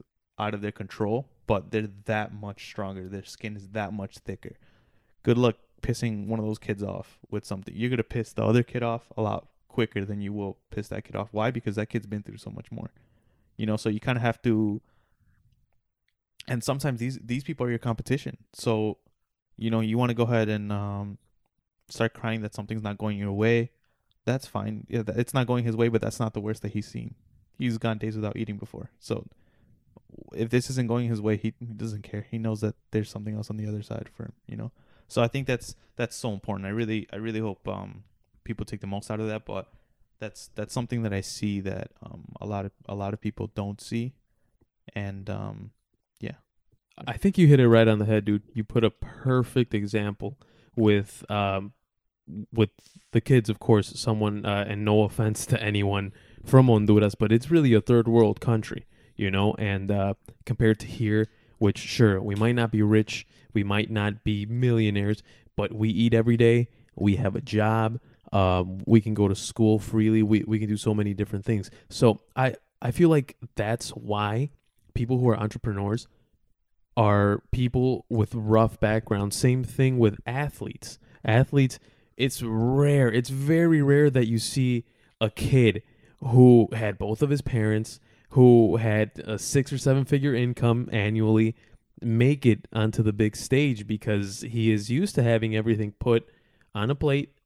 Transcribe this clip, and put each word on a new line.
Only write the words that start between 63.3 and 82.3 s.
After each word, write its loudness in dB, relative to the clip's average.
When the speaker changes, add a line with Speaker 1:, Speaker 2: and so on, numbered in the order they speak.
Speaker 2:
we 0
might -2
not -2
be -2
millionaires, 0
but -2
we 0
eat 2
every 4
day, 4
we 2
have -2
a -6
job, 0
um, 0
we 8
can -2
go 4
to 0
school 2
freely, 2
we, 2
we 0
can -4
do -2
so 0
many -2
different -6
things. -4
So 2
I, 0
I -2
feel 4
like 2
that's -4
why -4
people -2
who 4
are 2
entrepreneurs -4
are 4
people 0
with 0
rough 2
backgrounds. 0
Same 2
thing 0
with 4
athletes. -8
Athletes, 2
it's -2